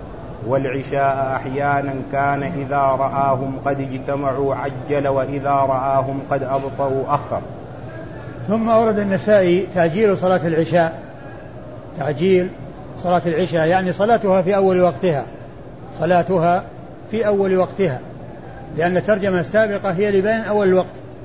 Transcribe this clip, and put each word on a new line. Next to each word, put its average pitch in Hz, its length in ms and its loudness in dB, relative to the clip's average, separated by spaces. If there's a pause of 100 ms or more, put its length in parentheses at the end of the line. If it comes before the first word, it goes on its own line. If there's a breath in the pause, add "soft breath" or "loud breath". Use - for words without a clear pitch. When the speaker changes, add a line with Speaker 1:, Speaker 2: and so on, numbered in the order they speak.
(460)
Speaker 1:
والعشاء 135 880 0
أحيانا 139 580 -2 (180)
كان 139 300 2
إذا 139 380 -2
رآهم 135 840 2
قد 139 160 0
اجتمعوا 135 760 -2
عجل، 139 540 -2
وإذا 135 420 0
رآهم 135 720 2 (100)
قد 143 120 0
أبطأوا 135 720 -2
أخر. 117 260 -2 (1080)
Speaker 2:
ثم 220 200 0
أورد 220 300 4
النسائي 196 760 4
تعجيل 180 440 4
صلاة 180 280 2
العشاء، 165 560 2 (960)
تعجيل 180 500 2 (540)
صلاة 175 240 2
العشاء، 165 400 2
يعني 185 260 2
صلاتها 196 500 4
في 196 140 2
أول 190 240 4
وقتها، 170 440 2 (720)
صلاتها 175 640 2 (460)
في 214 160 -2
أول 196 300 2
وقتها، 175 420 0 (800)
لأن 175 200 0
الترجمة 190 440 2
السابقة 202 500 0
هي 202 200 0
لبيان 208 300 2
أول 208 280 2
الوقت، 180 260 2 (300)